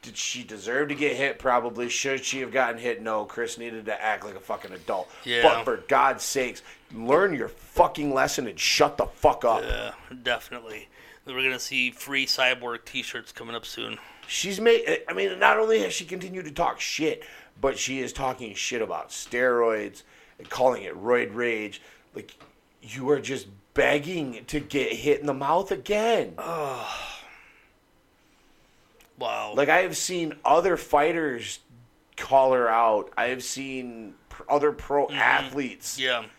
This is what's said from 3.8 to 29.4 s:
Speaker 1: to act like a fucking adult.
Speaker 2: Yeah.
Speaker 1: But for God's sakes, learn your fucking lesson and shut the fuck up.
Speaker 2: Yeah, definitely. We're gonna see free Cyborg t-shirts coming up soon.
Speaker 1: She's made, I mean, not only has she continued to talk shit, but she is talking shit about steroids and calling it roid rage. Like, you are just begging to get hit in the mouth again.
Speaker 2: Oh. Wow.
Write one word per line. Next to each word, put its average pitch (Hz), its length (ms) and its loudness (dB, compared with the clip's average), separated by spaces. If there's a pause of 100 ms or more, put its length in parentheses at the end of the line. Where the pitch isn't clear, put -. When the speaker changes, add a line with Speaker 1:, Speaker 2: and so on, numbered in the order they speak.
Speaker 1:
to 104 160 -4
act 104 240 -2
like 101 100 -12
a 95 60 -14
fucking 98 320 -8
adult. 92 360 -6 (140)
Speaker 2:
Yeah. 120 180 2
Speaker 1:
But 117 220 6
for 117 140 0 (100)
God's 135 380 4
sakes, 127 360 -4 (320)
learn 143 400 4
your 113 140 -6
fucking - 680 0
lesson 135 340 0
and 95 120 -12
shut - 380 2
the 101 80 0
fuck - 400 2
up. 117 180 4
Speaker 2:
Yeah, 113 300 -4 (280)
definitely. 113 680 -6 (360)
We're 131 180 -4
gonna 131 160 0
see 127 320 -2
free 135 340 -4
Cyborg 123 600 -2
t-shirts 120 460 -10
coming 117 240 -12
up 117 100 -8
soon. 113 320 -10 (300)
Speaker 1:
She's 196 340 -4
made, 220 480 4
I 170 40 -4
mean, 190 260 -2
not 214 200 6
only 220 220 4
has 180 120 -2
she 190 120 -6
continued 185 400 -10
to 151 60 -10
talk 143 280 0
shit, - 440 -2 (360)
but 135 180 2
she 131 220 -4
is 120 140 -6
talking 127 400 -4
shit 117 280 -4
about 90 280 -4
steroids 117 920 0 (340)
and - 120 -20
calling 127 340 2
it 82 120 -10
roid 113 400 0
rage. 113 460 -4 (340)
Like, - 180 -16 (480)
you 123 280 -6
are 147 100 6
just 127 280 -6 (260)
begging 143 720 2
to 151 160 -4
get 127 320 0
hit 131 260 4
in 147 60 -6
the 143 80 0
mouth 151 380 2
again. 202 680 0
Speaker 2:
Oh. 151 500 -6 (2250)
Wow. 110 380 -4